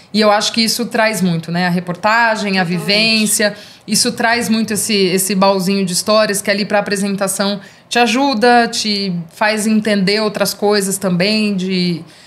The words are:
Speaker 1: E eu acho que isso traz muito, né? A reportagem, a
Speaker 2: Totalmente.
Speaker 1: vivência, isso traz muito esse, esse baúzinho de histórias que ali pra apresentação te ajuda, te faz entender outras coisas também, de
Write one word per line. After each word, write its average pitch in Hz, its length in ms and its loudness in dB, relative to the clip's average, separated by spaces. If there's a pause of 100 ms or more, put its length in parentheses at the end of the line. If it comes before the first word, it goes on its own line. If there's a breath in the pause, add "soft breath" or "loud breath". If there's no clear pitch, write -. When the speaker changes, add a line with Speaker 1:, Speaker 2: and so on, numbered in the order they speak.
(140 loud breath)
Speaker 1:
E 208 60 2
eu 214 100 4
acho 214 220 2
que 226 100 0
isso 226 240 -2
traz 220 360 0
muito, 165 300 -2
né? 180 140 0
A 175 40 2
reportagem, 202 880 0
a 185 60 2
Speaker 2:
Totalmente. 175 220 -2
Speaker 1:
vivência, 214 680 2 (320 loud breath)
isso 220 260 0
traz 240 360 0
muito 220 260 0
esse, 208 200 -2
esse 190 400 2
baúzinho 196 520 2
de 175 80 -4
histórias 214 480 0
que - 80 -2
ali 202 160 0
pra 214 120 0
apresentação 196 840 -2 (280 loud breath)
te - 100 -2
ajuda, 240 720 4
te 202 440 -2 (220)
faz 214 320 0
entender 214 540 2
outras 208 340 -2
coisas 202 440 0
também, 202 580 0
de 180 460 -2 (240 loud breath)